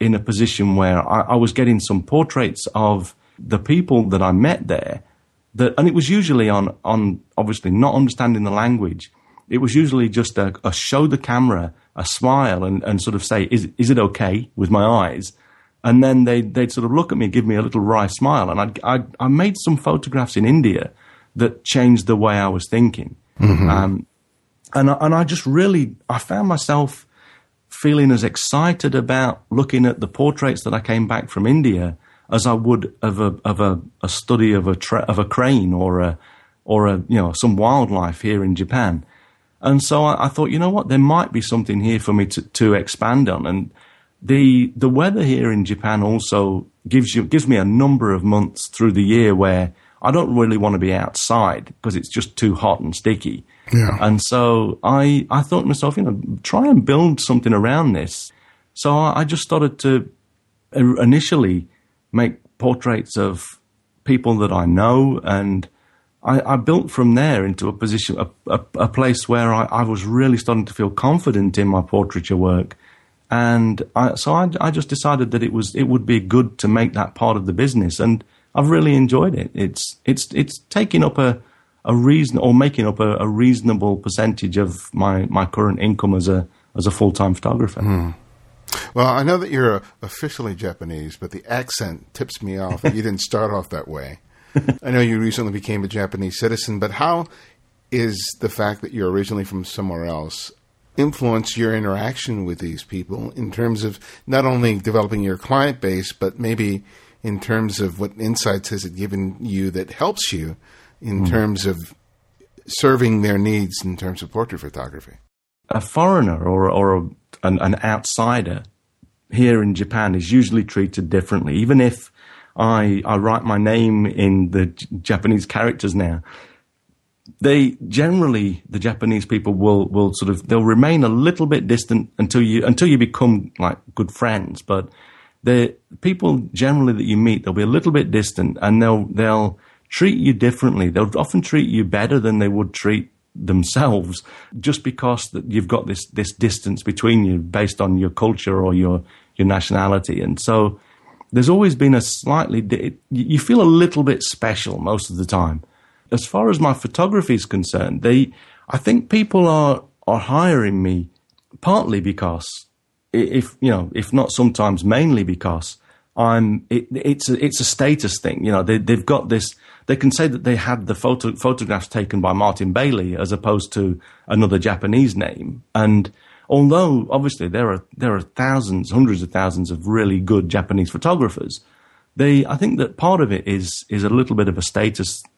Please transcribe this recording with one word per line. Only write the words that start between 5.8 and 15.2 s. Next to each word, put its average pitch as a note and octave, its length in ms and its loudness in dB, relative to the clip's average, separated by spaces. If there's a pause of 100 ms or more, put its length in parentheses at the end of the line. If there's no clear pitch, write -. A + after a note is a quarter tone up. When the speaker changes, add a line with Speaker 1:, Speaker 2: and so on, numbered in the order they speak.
Speaker 1:
it E3+ 80 2
was D3+ 160 2
usually D#3 380 2
on, G2+ 360 0
on G#2 360 0 (160)
obviously G#2+ 340 -2
not A#2 240 2
understanding A#2+ 500 0
the G2+ 60 -2
language. G#2 600 -2 (360)
It B2+ 100 -2
was B2 160 0
usually C3 340 4
just G#2+ 300 -2
a, G2 160 -2 (100)
a G#2 80 -2
show C#3+ 340 0
the C#3 120 0
camera, A#2+ 560 -2 (200)
a - 120 -8
smile, B2 580 0
and, F#2+ 200 -2
and G2 180 -2
sort G#2 120 -4
of G2 80 -4
say, G2+ 280 -2
"Is, A2 260 0
is A#2+ 140 2
it B2+ 80 4
okay?" G#2 580 -2
with F#2+ 140 0
my G2+ 140 4
eyes. F#2+ 480 0 (520)